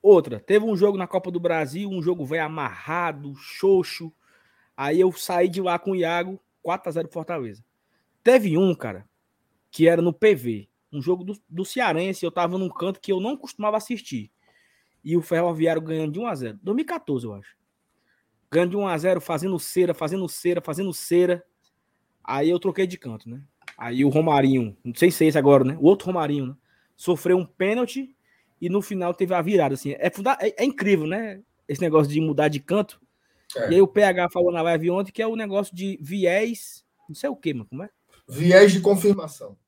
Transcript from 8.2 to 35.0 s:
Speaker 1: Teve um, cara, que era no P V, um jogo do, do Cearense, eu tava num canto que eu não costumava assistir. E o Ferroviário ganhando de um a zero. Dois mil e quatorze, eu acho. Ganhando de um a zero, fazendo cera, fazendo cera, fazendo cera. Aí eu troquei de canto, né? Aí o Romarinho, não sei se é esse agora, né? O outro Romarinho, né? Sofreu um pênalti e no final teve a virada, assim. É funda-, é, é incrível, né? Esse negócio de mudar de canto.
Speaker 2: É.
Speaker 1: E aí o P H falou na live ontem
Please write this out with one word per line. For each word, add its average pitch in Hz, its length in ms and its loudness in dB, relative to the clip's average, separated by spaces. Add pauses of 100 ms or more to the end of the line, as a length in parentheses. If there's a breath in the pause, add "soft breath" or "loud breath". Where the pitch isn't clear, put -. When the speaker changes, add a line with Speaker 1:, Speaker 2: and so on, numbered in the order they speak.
Speaker 1:
Teve 208 360 4
um, 185 180 4
cara, 101 320 -12 (640)
que 160 160 4
era 170 140 6
no 175 100 2
P 208 240 4
V, 113 340 -8 (220)
um 147 100 -8
jogo 180 220 -4
do, 196 140 -12 (120)
do 180 160 -8
Cearense, 185 600 -2
eu 165 60 -4
tava 175 260 -2
num 190 120 -4
canto 185 300 -6
que - 120 -8
eu 185 80 0
não 240 160 -4
costumava 214 420 -6
assistir. 165 540 -10 (720)
E 160 140 -2
o 165 40 2
Ferroviário 165 600 -2
ganhando 160 320 -6
de 180 60 -8
um 240 80 -8
a 196 80 -6
zero. 113 260 -10
Dois 202 140 -4
mil 311 100 -4
e - 20 -14
quatorze, 139 380 -6
eu 107 80 -12
acho. 101 220 -20 (960)
Ganhando 175 200 0
de 202 60 -4
um 202 100 -2
a 170 100 -2
zero, 175 220 0
fazendo 175 400 -4
cera, 175 340 0
fazendo 175 360 -4
cera, 175 320 -4
fazendo 170 320 -6
cera. 175 500 0 (800)
Aí 143 260 -2
eu 175 100 0
troquei 190 280 -2
de 180 100 -10
canto, 113 320 -14
né? 127 120 -14 (360)
Aí 120 280 -2
o 139 40 6
Romarinho, 135 720 2
não 117 120 -10
sei 175 160 6
se 160 140 2
é - 20 6
esse 151 100 2
agora, 139 260 8
né? 139 160 -2
O 143 60 0
outro 196 220 6
Romarinho, 147 400 -2
né? 135 80 -12 (400)
Sofreu 180 420 0
um 180 80 -2
pênalti 240 680 -4 (440)
e 175 100 -4
no 196 120 0
final 180 320 -4
teve 180 220 -2
a 175 60 0
virada, 160 340 2
assim. 139 240 -8
É 175 100 0
funda-, 240 320 -2
é, 220 220 -2
é - 20 2
incrível, 196 400 0
né? 202 360 -6 (260)
Esse 139 120 -6
negócio 156 320 2
de 151 80 0
mudar 151 280 0
de 147 120 -2
canto. 202 400 -4 (560)
Speaker 2:
É. 113 160 -4
Speaker 1:
E 170 40 2
aí 190 60 8
o 190 60 8
P 208 140 2
H 180 280 2
falou 175 220 2
na 170 100 -2
live 165 280 0
ontem 190 220 -2